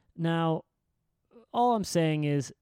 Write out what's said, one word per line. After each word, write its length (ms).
Now, 480
all 220
I'm 80
saying 400
is, 380